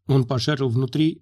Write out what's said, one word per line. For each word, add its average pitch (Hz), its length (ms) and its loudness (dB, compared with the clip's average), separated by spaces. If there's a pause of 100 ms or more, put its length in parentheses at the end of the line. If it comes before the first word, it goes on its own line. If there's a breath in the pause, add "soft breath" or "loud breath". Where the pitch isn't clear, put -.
Он 135 180 2
пошарил 131 440 -2
внутри, 135 520 0